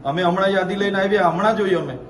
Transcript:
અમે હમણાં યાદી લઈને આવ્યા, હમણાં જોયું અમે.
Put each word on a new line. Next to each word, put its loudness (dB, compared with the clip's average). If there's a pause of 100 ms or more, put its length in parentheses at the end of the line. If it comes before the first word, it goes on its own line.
અમે -2
હમણાં 2
યાદી 0
લઈને -2
આવ્યા, 2
હમણાં 2
જોયું 0
અમે. -10 (100)